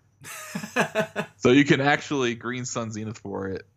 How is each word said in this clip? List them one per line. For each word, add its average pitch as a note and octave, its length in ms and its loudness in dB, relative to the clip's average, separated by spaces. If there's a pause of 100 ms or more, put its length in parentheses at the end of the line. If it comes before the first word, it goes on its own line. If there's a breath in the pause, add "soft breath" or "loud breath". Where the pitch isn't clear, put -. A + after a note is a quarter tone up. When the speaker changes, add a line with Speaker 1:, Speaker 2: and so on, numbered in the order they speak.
(220)
Speaker 1:
<laughs> - 1120 -6
Speaker 2:
so B2 140 4
you C#3+ 140 8
can C#3+ 160 4
actually C#3 540 0
Green A#2+ 300 -8
Sun A2+ 280 -6
Zenith G#2+ 260 -8
for G2 300 -6
it F#2+ 180 -8 (100)